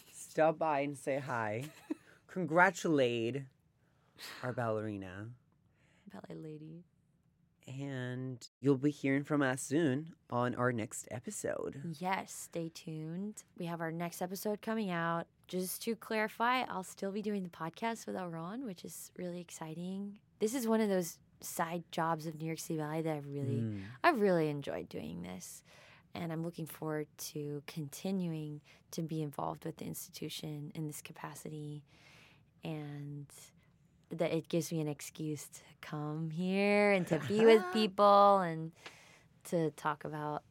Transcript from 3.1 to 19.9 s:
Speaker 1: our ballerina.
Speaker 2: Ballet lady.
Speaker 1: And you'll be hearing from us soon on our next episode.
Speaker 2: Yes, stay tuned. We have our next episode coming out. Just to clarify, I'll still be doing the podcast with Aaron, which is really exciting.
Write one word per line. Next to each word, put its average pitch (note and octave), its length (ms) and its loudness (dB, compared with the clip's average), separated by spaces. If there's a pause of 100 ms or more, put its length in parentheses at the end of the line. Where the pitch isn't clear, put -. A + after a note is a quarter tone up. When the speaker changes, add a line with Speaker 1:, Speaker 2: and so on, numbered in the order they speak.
Speaker 1:
our B2+ 120 -4
ballerina. G#2+ 720 -2 (840)
Speaker 2:
Ballet E3+ 300 -14
lady. D#3 420 -14 (840)
Speaker 1:
And B2+ 760 -6 (140)
you'll C3+ 180 4
be C3+ 120 2
hearing C#3 340 2
from C#3+ 200 0
us C3 180 0
soon D3+ 520 0 (160)
on B2 260 0
our B2 180 2
next A2+ 380 -6
episode. - 680 -6 (200)
Speaker 2:
Yes, F#3+ 340 -4
stay - 400 -8
tuned. E3 680 -8 (140)
We F3 100 -6
have E3+ 140 -6
our E3 100 -2
next E3+ 300 -4
episode G3 400 -4
coming A3 280 -2
out. E3+ 380 0 (200)
Just F3+ 360 -4
to A3+ 120 -2
clarify, A3+ 680 0
I'll F#3 200 -6
still - 280 -6
be G3+ 100 -4
doing G3+ 220 -2
the F3 60 -8
podcast A3 580 -6
with G#3 80 -6
Aaron, F#3 500 -6
which F#3+ 180 -10
is - 320 -14
really F3+ 240 -6
exciting. F3+ 760 -8 (260)